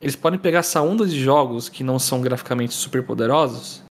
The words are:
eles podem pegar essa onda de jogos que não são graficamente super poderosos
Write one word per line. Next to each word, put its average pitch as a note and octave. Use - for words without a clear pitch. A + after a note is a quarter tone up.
eles C#3
podem F3
pegar F3
essa E3
onda G3+
de D#3+
jogos C3
que -
não C3
são B2+
graficamente B2
super -
poderosos A#2+